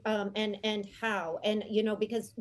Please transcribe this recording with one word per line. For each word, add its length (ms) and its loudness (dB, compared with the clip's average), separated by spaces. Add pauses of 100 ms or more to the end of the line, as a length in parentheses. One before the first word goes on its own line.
um, 300 0
and, 280 0
and 240 0 (120)
how. 440 0
And, 260 2
you 140 4
know, 120 2
because 460 -2